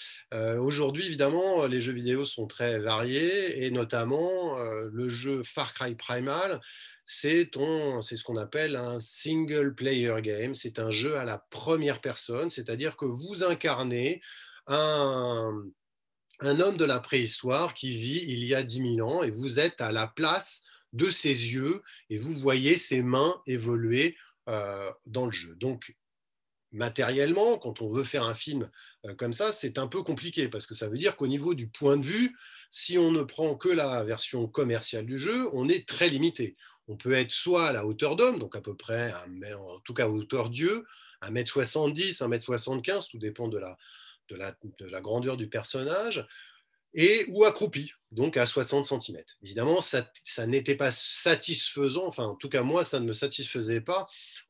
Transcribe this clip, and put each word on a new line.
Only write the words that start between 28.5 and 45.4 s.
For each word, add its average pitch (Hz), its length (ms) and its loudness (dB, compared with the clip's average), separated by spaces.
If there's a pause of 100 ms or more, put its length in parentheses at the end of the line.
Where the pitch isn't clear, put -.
euh, 98 80 -12
comme 120 180 -4
ça, 208 200 0
c'est 135 260 -6
un 135 80 -2
peu 175 160 -4
compliqué 151 460 -2
parce 107 180 -6
que - 80 -10
ça 113 160 -4
veut 110 80 -4
dire 180 180 2
qu'au 139 120 -2
niveau 143 260 0
du 120 140 -6
point 143 300 4
de 131 80 0
vue, 233 300 2 (360)
si - 260 0
on 165 140 8
ne 160 100 4
prend 156 320 0
que 156 160 0
la 139 340 2
version 113 440 -2
commerciale 113 580 0
du 131 140 -4
jeu, 226 340 0
on 135 160 2
est 175 180 2
très 175 220 4
limité. 139 460 0 (320)
On 107 100 -10
peut 127 160 0
être 127 180 2
soit 175 340 2
à 143 80 2
la 107 140 -2
hauteur 139 280 0
d'homme, 233 220 6
donc 113 180 -6
à 104 60 -8
peu 101 160 -8
près, 113 340 -2
un 90 140 -10
mè-, 95 300 -12
en 95 240 -14
tout 120 160 -12
cas 127 80 2
à 110 40 4
hauteur 110 440 -2
Dieu, 180 320 0 (380)
un 98 100 -10
mètre 117 200 -2
soixante-dix, 151 720 0
un 123 60 -2
mètre 117 160 -2
soixante-quinze, 135 640 -2
tout 120 100 -16
dépend 107 300 -6
de 107 100 -4
la, 92 180 -10 (540)
de 101 60 -14
la, 95 200 -10 (240)
de 98 60 -14
la 92 160 -10
grandeur 123 340 -2
du 110 140 -6